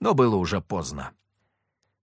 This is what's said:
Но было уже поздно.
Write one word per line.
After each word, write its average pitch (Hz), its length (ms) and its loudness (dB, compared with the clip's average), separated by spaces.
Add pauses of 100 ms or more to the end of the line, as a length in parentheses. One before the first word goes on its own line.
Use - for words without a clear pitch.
Но 208 140 2
было 123 220 4
уже 90 240 0
поздно. 73 520 -8 (920)